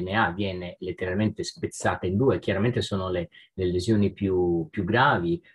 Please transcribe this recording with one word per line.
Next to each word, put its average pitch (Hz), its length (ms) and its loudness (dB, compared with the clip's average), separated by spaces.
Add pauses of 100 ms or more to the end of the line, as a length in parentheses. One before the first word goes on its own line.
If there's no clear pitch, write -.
N 92 80 -4
A 101 220 0
viene 90 480 -6
letteralmente 92 680 -2
spezzata - 600 -4
in 95 120 0
due. 113 220 4
Chiaramente 107 420 0
sono 95 280 -2
le, 90 200 -2 (240)
le 90 180 0
lesioni 98 400 2
più, 90 580 2
più 101 140 -4
gravi 98 580 2 (140)